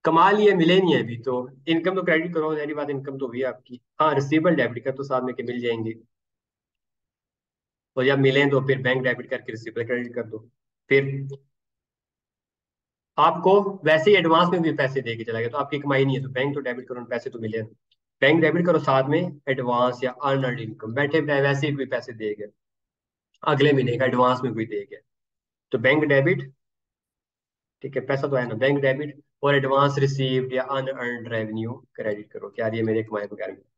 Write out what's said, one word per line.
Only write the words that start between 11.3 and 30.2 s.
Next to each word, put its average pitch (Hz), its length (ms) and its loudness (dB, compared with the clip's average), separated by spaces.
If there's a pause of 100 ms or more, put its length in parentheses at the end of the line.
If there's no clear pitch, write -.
आपको 185 680 4
वैसे 156 280 4
ही 196 60 8
advance 165 340 4
में 180 100 0
भी 156 120 0
पैसे 135 280 -2
दे 117 140 -6
के 113 80 -10
चला 113 160 -4
गया, 117 100 -4
तो 147 80 -6
आपकी 139 220 -4
कमाई 139 260 2
नहीं 135 120 0
है, 135 60 -6
तो 131 60 -10
बैंक 139 260 -4
तो 147 40 -4
डेबिट 123 280 -8
करो, 123 180 -10
पैसे 123 240 -6
तो 113 100 -12
मिले। 110 240 -6 (580)
bank 156 200 6
debit 165 240 2
करो, 160 140 4
साथ 135 300 2
में 170 380 -2
advance 123 560 0
या 127 80 -2
unearned 135 480 -2
income, 113 340 -10
बैठे 147 280 2
बैठे 143 200 0
वैसे 139 260 0
ही 143 80 -2
कोई 135 100 -4
पैसे - 280 -6
दे 107 220 -6
गया, 104 120 -12 (1040)
अगले 143 220 4
महीने 120 240 2
का 131 80 2
advance 123 380 2
में 117 100 -4
कोई 110 120 -4
दे 104 200 -8
गया, - 140 -18 (720)
तो 127 60 -2
bank 139 260 4
debit, 143 500 2 (1300)
ठीक 135 140 -10
है, 127 100 -4
पैसा 139 220 -2
तो 139 80 -2
है 123 120 0
ना, 113 80 -6
bank 139 240 2
debit 139 440 -2 (200)
और 143 120 4
advance 139 420 2
received 131 560 0